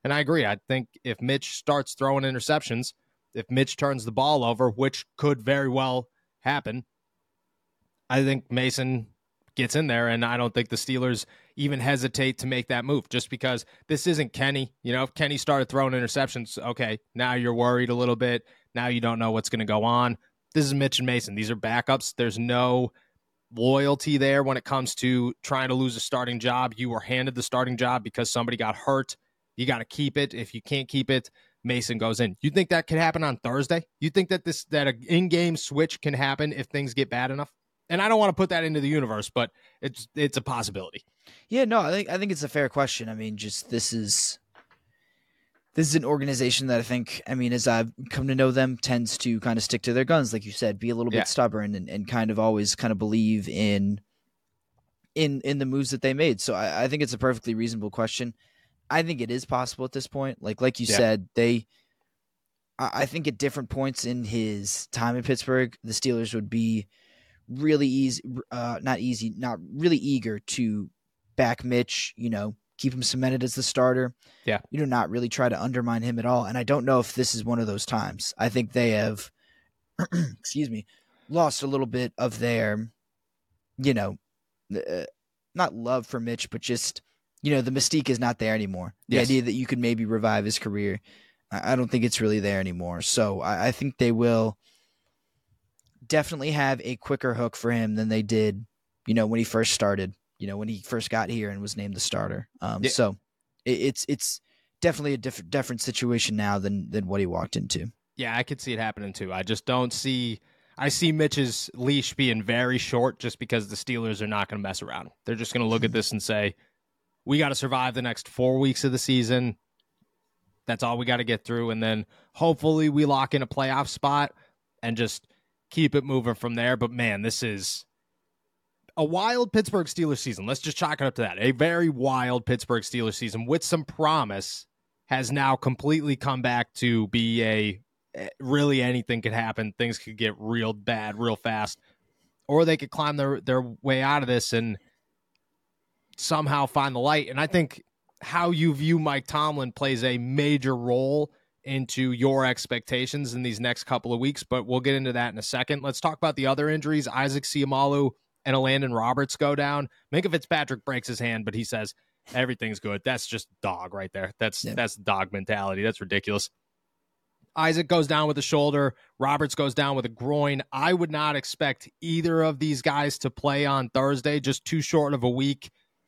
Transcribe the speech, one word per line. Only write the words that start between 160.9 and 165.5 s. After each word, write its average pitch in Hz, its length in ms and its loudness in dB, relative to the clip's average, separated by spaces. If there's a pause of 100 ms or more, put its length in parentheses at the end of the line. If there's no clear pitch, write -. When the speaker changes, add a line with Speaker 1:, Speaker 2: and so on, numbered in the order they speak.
Speaker 1:
his 117 120 -6
hand, 113 260 -2
but 104 80 -4
he 113 100 -4
says, 107 300 -6 (400)
"Everything's 120 480 -2
good." 101 240 -4
That's 127 220 -2
just 113 200 -8 (140)
dog 90 320 -6
right 95 180 -10
there. 95 280 -8
That's, 110 260 -2
Speaker 2:
Yeah. 110 80 -8
Speaker 1:
that's 117 220 -2
dog 95 360 0
mentality. 98 520 -2